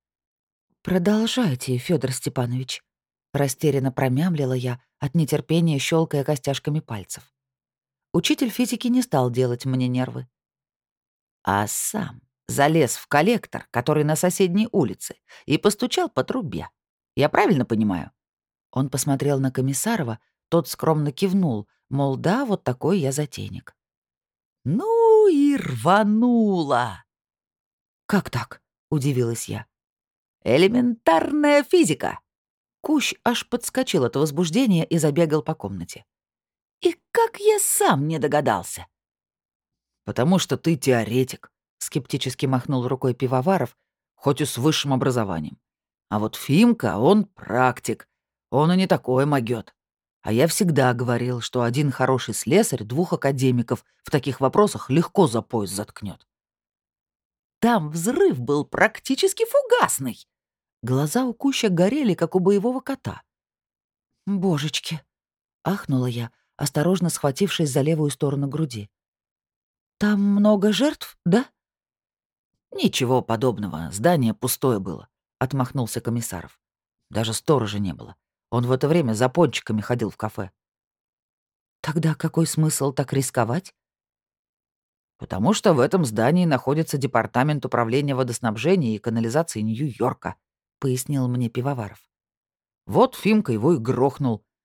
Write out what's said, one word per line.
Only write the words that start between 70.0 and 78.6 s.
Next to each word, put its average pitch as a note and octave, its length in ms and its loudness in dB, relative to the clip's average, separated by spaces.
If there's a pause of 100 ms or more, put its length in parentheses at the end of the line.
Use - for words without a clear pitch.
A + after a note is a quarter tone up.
много G3+ 500 4
жертв, C4+ 540 -2
да?» A3 200 4 (1300)
«Ничего C3 500 0
подобного, G#2 680 -4
здание A#2+ 420 2
пустое B2 460 -2
было», F2+ 280 -10 (320)
отмахнулся B2+ 640 -4
Комиссаров. A#2 580 -8 (500)
«Даже A2 240 -4
сторожа A2 460 0
не F#2+ 140 -4
было. A#1 220 -18 (360)
Он A#2+ 160 0